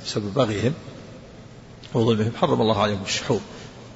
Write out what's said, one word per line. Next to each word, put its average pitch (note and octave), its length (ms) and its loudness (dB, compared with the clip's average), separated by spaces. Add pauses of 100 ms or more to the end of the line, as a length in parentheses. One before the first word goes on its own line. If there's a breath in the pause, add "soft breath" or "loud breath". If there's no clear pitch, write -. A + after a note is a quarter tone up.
بسبب G#2 280 -2
بغيهم A2 400 2 (1200)
وظلمهم A2+ 380 4 (100)
حرم B2+ 200 4
الله A2 200 4
عليهم G#2 240 2
الشحوم، - 360 0 (540)